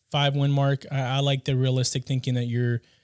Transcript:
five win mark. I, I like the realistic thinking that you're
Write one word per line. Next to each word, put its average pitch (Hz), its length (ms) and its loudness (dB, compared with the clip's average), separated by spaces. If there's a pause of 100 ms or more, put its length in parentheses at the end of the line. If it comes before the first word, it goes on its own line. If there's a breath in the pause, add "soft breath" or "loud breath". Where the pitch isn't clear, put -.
(120)
five 143 240 2
win 143 160 2
mark. 139 400 2
I, 139 100 -2
I 131 200 -2
like 139 240 0
the 139 100 0
realistic 127 500 0
thinking 131 300 -2
that 120 100 -2
you're 120 360 -2 (220 soft breath)